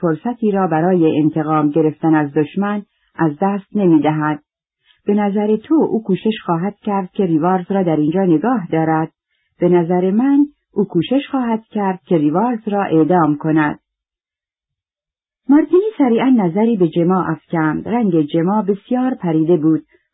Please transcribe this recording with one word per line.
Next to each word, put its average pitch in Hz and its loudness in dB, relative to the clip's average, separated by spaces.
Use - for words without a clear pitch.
فرصتی 208 -2
را 190 0
برای 160 2
انتقام 151 0
گرفتن 160 0
از 151 0
دشمن 196 -2
از 160 -2
دست 196 -4
نمی‌دهد. 156 2
به 208 0
نظر 208 0
تو 220 -4
او 226 0
کوشش 220 -4
خواهد 180 -4
کرد 196 -6
که 202 -2
ریوارز 175 0
را 196 0
در 165 0
اینجا 156 0
نگاه 180 0
دارد؟ 160 -2
به 180 2
نظر 180 2
من 277 2
او 202 0
کوشش 240 -2
خواهد 226 -4
کرد 190 -4
که 175 2
ریوارز 196 -2
را 202 -2
اعدام 160 2
کند.» 156 -2
مارتینی 330 2
سریعاً 247 2
نظری 220 2
به 180 2
جما 170 0
افکند. 156 -4
رنگ 196 0
جما 165 -2
بسیار 247 -4
پریده 160 0
بود، 156 0